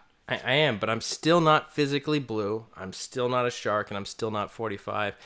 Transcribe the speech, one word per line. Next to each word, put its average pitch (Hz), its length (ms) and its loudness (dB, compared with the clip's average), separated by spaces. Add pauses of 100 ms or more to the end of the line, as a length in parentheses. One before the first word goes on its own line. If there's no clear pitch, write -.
(280)
I, - 160 -2
I 123 100 2
am, 139 260 4
but 107 100 -2
I'm 113 120 0
still - 380 2
not 156 320 4
physically 143 460 0
blue. 110 480 -2 (100)
I'm 92 180 -10
still 123 360 -4
not 123 160 2
a 120 60 0
shark, 104 400 0
and 101 60 -4
I'm 98 100 -6
still 110 240 -4
not 104 200 -4
forty-five, 104 640 -4 (120)